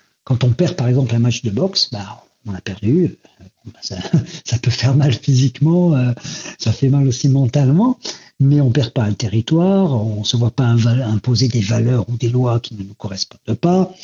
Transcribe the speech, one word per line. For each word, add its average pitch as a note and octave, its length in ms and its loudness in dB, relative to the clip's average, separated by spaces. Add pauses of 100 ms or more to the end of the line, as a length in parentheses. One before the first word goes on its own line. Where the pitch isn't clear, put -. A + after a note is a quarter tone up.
(240)
quand B2+ 200 0
on B2+ 80 4
perd, F3 240 0
par B2 120 -2
exemple, B2+ 260 2
un A#2 40 2
match A#2+ 240 0
de A2+ 80 -4
boxe, F3 420 -2
bah, G2 320 -14 (220)
on G2+ 80 -8
a F2+ 60 -10
perdu. G#2+ 560 -2 (240)
Euh, F#2+ 40 -20 (380)
ça, - 140 -12 (260)
<laughs> - 220 -12
ça - 140 -4
peut - 120 -2
faire B2+ 260 0
mal C#3+ 160 2
physiquement, D3 800 2
euh, B2+ 180 0 (460)
ça A2+ 140 -2
fait - 160 0
mal C#3 200 4
aussi B2+ 200 0
mentalement, C#3 720 2 (420)
mais C#3+ 200 4
on C3 100 2
perd B2 220 0
pas A#2 120 -2
un G#2 100 0
territoire, D#3+ 800 0 (140)
on G#2+ 180 -4
se - 120 -2
voit A#2 160 2
pas B2+ 120 0
inva-, A#2 420 2
imposer A#2 420 0
des A#2 120 0
valeurs A2+ 480 0
ou A#2+ 80 -4
des A#2 140 -2
lois B2 300 0
qui - 160 -14
ne G2 80 -10
nous G2+ 100 -16
correspondent - 640 -8
pas. F#3 320 2 (120)